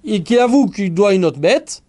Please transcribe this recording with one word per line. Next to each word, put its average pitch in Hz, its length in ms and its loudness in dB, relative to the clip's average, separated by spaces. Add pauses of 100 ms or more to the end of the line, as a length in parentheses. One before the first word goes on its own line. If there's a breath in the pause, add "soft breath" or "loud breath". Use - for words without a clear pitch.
et 208 180 -4
qu'il 233 160 0
avoue 247 280 2
qu'il 185 260 -4
doit 196 220 2
une 185 100 0
autre 147 140 -2
bête. 214 500 -2